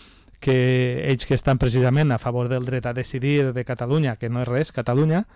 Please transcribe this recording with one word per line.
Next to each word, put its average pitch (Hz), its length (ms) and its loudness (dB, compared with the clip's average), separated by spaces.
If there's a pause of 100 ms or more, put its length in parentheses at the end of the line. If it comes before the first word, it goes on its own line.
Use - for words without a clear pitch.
(400)
que 127 720 2
ells 131 160 -2
que 139 80 2
estan 131 240 2
precisament 127 520 2
a 117 80 0
favor 123 300 -2
del 127 160 -2
dret 127 220 -4
a 120 80 -4
decidir 135 580 0
de 123 120 -4
Catalunya, 127 520 -2
que 117 140 -6
no 120 100 -2
és 120 80 -4
res, 127 240 -2
Catalunya, 151 640 0